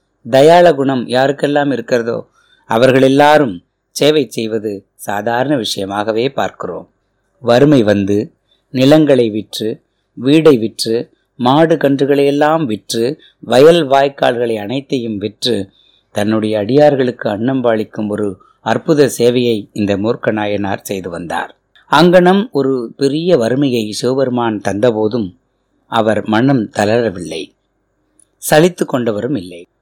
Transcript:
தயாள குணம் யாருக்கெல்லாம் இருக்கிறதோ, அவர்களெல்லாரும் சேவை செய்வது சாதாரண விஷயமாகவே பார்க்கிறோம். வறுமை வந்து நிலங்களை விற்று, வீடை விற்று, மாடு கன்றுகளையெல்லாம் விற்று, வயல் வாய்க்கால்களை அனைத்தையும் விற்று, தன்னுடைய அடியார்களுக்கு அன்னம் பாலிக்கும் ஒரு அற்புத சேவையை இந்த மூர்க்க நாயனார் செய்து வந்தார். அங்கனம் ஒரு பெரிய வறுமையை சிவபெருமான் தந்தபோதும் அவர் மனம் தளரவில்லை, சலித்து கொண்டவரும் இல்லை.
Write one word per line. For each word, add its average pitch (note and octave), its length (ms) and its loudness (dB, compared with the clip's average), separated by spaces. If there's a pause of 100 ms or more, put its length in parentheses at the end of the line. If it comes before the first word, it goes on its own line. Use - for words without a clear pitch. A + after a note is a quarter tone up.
(300)
தயாள D#3+ 440 6
குணம் C3+ 340 -2
யாருக்கெல்லாம் C#3 640 -2
இருக்கிறதோ, A#2 560 -4 (400)
அவர்களெல்லாரும் C3 960 4 (260)
சேவை D3 380 0
செய்வது G#2+ 640 -8
சாதாரண A#2 640 -4
விஷயமாகவே G#2 720 -4
பார்க்கிறோம். F#2 600 -8 (480)
வறுமை B2+ 440 4
வந்து G2+ 500 0 (380)
நிலங்களை C3+ 600 4
விற்று, G#2+ 520 -8 (400)
வீடை D3 360 4
விற்று, A2+ 520 -6 (260)
மாடு D3+ 400 2
கன்றுகளையெல்லாம் C#3+ 880 0
விற்று, A2+ 560 -6 (180)
வயல் D3 480 4
வாய்க்கால்களை B2+ 720 0
அனைத்தையும் A#2 600 -6
விற்று, G#2 520 -6 (420)
தன்னுடைய G#2+ 460 -2
அடியார்களுக்கு B2+ 720 2
அன்னம் A#2+ 340 -4
பாலிக்கும் A2 440 -4
ஒரு G2+ 340 -6 (180)
அற்புத B2 580 0
சேவையை A#2+ 540 0
இந்த G2+ 240 -2
மூர்க்க A2 360 -4
நாயனார் G#2 500 -4
செய்து F#2 280 -10
வந்தார். E2 460 -10 (340)
அங்கனம் F3+ 600 4
ஒரு C3 460 -4
பெரிய D#3+ 400 0
வறுமையை A#2+ 540 -2
சிவபெருமான் A#2+ 720 -2
தந்தபோதும் G#2+ 760 -2 (520)
அவர் A2 380 -2
மனம் A2+ 460 0
தளரவில்லை, F#2+ 840 -4 (960)
சலித்து F3 360 2
கொண்டவரும் A#2 500 -4
இல்லை. F2 300 -14 (160)